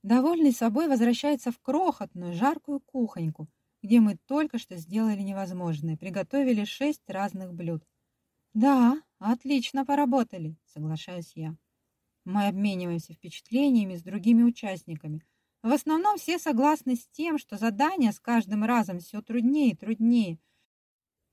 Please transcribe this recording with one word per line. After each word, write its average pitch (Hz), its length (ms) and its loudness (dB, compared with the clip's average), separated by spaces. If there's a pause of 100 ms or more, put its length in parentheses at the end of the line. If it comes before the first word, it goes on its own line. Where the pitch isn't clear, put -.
довольный 269 520 4
собой, 233 340 0
возвращается 247 640 0
в - 80 -10
крохотную 196 720 -4
жаркую 277 460 -2
кухоньку, 165 720 -4 (340)
где 220 160 6
мы 208 180 4 (100)
только 294 300 -2
что 185 200 -10
сделали 202 440 -2
невозможное, 180 760 -6
приготовили 208 680 -2
шесть 285 460 -4
разных 190 440 -6
блюд. 170 300 -6 (720)
"Да, 254 480 4 (180)
отлично 262 680 -2
поработали", 247 760 0
соглашаюсь 160 720 -8
я. 160 220 -8 (680)
Мы 202 240 0
обмениваемся 180 640 -4
впечатлениями 214 840 0
с 165 60 -12
другими 208 400 4
участниками. 170 760 -4 (420)
В 226 100 2
основном 330 440 0
все 330 220 -4
согласны 277 560 0
с - 140 -8
тем, 311 280 -4
что - 200 -10
задание 233 560 0
с - 80 -14
каждым 214 420 0
разом 214 360 0
все 208 220 -12
труднее 254 500 2
и 156 40 -4
труднее – 214 640 0 (920)